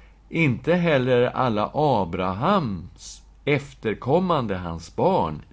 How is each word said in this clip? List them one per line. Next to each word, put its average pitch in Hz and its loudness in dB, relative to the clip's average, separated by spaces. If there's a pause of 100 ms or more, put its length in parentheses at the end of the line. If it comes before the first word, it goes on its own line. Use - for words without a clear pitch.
(300)
Inte 156 2
heller 131 4
alla 120 0
Abrahams 101 -2 (220)
efterkommande 139 0
hans 85 -8
barn. 110 0 (100)